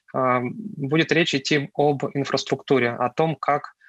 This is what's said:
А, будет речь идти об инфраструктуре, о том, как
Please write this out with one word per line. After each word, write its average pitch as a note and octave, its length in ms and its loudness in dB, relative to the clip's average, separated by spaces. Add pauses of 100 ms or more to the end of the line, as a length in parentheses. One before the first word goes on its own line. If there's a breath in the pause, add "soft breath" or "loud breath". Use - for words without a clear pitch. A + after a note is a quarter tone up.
(140)
А, B2+ 300 2
будет D3 680 -2
речь E3 220 2
идти C#3 400 0
об C#3+ 400 0
инфраструктуре, C3 800 0
о A#2+ 180 -2
том, D#3+ 260 0
как - 380 -2 (160 soft breath)